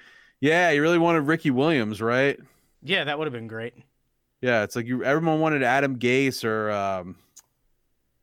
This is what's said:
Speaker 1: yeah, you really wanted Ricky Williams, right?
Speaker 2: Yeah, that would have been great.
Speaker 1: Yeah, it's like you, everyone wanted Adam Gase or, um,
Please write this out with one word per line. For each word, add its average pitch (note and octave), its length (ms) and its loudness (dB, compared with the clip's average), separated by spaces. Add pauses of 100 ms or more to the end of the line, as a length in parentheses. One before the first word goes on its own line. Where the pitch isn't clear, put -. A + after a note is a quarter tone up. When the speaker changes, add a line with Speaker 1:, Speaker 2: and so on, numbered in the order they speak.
(400)
Speaker 1:
yeah, E3 300 2
you D3 140 2
really E3+ 160 2
wanted E3 220 2
Ricky D#3 280 0
Williams, B2 500 0
right? B2+ 400 0 (440)
Speaker 2:
Yeah, E3 220 -2
that D3 120 -6
would D#3 80 -6
have C#3 80 -8
been A2+ 140 -10
great. A2+ 260 -10 (680)
Speaker 1:
Yeah, A#2+ 200 2
it's G2+ 140 -4
like A#2 100 -4
you, B2 180 -4
everyone D#3 360 2
wanted D#3 240 0
Adam C3+ 340 2
Gase B2 460 0
or, A2 260 -2
um, F#2+ 460 -4 (1080)